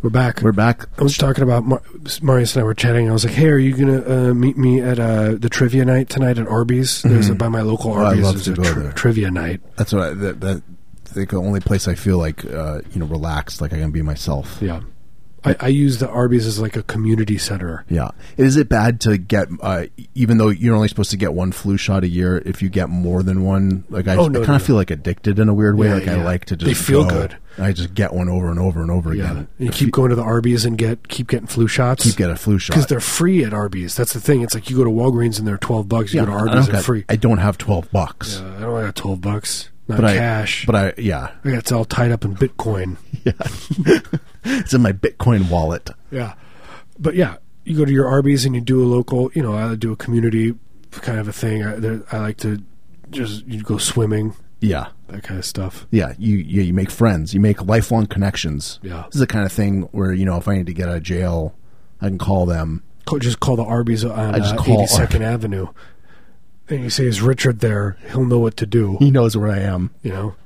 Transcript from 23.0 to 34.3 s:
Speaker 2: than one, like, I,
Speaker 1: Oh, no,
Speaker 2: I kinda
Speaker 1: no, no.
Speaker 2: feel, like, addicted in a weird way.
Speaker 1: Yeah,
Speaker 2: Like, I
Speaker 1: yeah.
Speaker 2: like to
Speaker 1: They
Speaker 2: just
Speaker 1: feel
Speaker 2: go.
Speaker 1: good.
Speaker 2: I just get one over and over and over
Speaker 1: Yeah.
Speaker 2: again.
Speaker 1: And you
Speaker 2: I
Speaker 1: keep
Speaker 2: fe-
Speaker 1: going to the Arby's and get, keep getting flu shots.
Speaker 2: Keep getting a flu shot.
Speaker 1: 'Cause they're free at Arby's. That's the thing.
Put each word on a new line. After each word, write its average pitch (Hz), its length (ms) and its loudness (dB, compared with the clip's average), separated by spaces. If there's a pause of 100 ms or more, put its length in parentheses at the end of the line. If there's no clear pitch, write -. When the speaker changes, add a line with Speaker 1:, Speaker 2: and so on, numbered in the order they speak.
Speaker 2:
than 95 200 2
one, 95 460 2
like, 98 180 -4
I, 95 100 2
Speaker 1:
Oh, 165 120 4
no, 127 120 0
Speaker 2:
I 113 40 0
kinda - 40 2
Speaker 1:
no, 143 40 4
no. 139 60 6
Speaker 2:
feel, 131 180 4
like, 95 140 2
addicted 87 480 -2
in 110 100 6
a 104 60 4
weird 104 240 4
way. 107 100 4
Speaker 1:
Yeah, 104 60 4
Speaker 2:
Like, 95 140 0
I 90 80 0
Speaker 1:
yeah. 87 80 0
Speaker 2:
like 90 220 0
to 92 100 -4
Speaker 1:
They 80 160 -2
Speaker 2:
just - 120 -2
Speaker 1:
feel 139 200 6
Speaker 2:
go. - 40 2
Speaker 1:
good. 80 280 -2 (200)
Speaker 2:
I 95 160 0
just 87 220 -4
get 101 180 0
one 90 160 0
over 90 220 0
and 85 80 -2
over 87 240 0
and 82 80 -2
over 85 240 0
Speaker 1:
Yeah. 98 100 -2
Speaker 2:
again. 82 120 -2
Speaker 1:
And 71 120 -8 (100)
you 127 100 -2
Speaker 2:
I - 40 -2
Speaker 1:
keep - 140 0
Speaker 2:
fe- 113 60 2
Speaker 1:
going 127 180 4
to 120 60 4
the 120 60 -2
Arby's 117 440 2
and 113 100 0
get, 113 320 -2
keep - 200 -6
getting - 180 -2
flu 117 200 0
shots. 127 380 0
Speaker 2:
Keep 110 120 4
getting 87 180 0
a - 40 -8
flu 101 200 2
shot. - 160 -2
Speaker 1:
'Cause 147 120 6
they're 123 140 0
free 175 420 2
at 107 120 -2
Arby's. 95 420 -4
That's 120 160 -2
the 120 80 -6
thing. 135 220 4